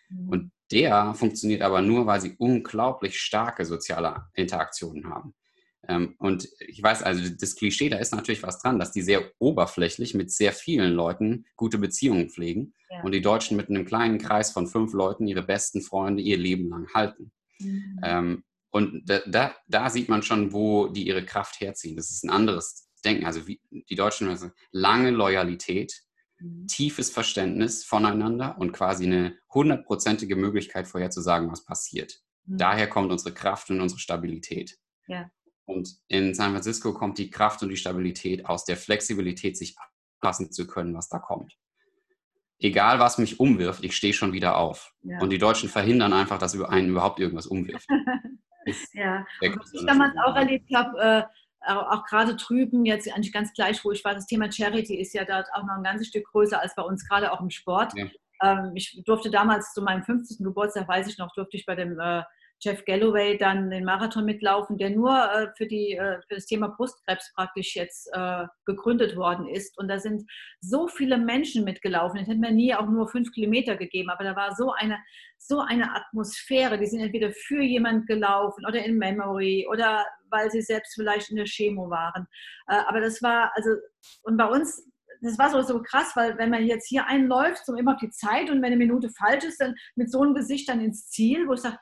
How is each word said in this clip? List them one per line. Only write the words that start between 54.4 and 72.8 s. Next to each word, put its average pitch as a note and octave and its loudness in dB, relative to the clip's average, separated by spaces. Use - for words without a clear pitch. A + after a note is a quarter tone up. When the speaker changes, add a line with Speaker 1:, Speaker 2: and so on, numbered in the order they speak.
Speaker 1:
Charity G#3+ -2
ist F#3+ -6
ja G3 -4
dort F#3+ -2
auch G3 -4
noch G3 -4
ein F#3+ -6
ganzes G#3+ -4
Stück G#3 -4
größer G#3 4
als F#3 -4
bei F#3+ -4
uns, F#3+ -6
gerade G3+ 2
auch F#3 -4
im F3+ -4
Sport. F#3+ -2
Speaker 2:
Ja. - -6
Speaker 1:
Ähm, F#3+ 4
ich F#3 -10
durfte A3 2
damals G#3 4
zu G#3+ -8
meinem F#3+ 0
fünfzigsten A#3 -2
Geburtstag, G3 -2
weiß F#3+ 2
ich G#3+ -10
noch, F3 -8
durfte G3 -8
ich F#3+ -10
bei F#3 -4
dem, F3 -6
äh, E3+ -2
Jeff G3+ -4
Galloway G3+ 2
dann G3 2
den F#3 -4
Marathon G#3+ 0
mitlaufen, G#3 0
der G3 -2
nur, A#3 4
äh, G#3+ 0
für A3 -4
die, G#3 -2
äh, F#3 -4
für G#3 -8
das G3 -10
Thema G#3 -2
Brustkrebs G#3 -6
praktisch F#3+ -6
jetzt, - -8
äh, F3+ -4
gegründet A3+ 0
worden F3 -2
ist. G3 -8
Und G3 -6
da G3 0
sind G#3+ -6
so C4 0
viele C4 0
Menschen A#3 2
mitgelaufen. F#3 -2
Ich G3 -6
hätte A3 0
mir A3+ 2
nie A#3 6
auch G#3+ 0